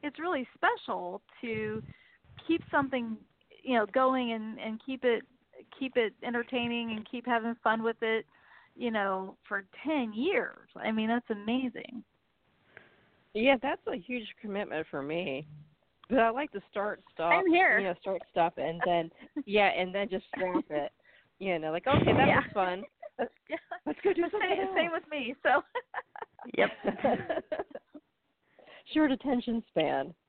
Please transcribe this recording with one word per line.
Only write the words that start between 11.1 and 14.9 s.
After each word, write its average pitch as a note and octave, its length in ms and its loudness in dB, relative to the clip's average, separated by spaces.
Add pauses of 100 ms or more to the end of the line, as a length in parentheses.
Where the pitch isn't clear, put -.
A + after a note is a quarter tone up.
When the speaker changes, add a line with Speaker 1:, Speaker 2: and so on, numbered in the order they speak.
Speaker 1:
amazing. A3+ 760 -4 (1300)
Speaker 2:
Yeah, B3+ 300 6
that's D4+ 180 -2 (100)
a D4+ 60 -4
huge A#3 300 -6 (120)
commitment G3 520 -4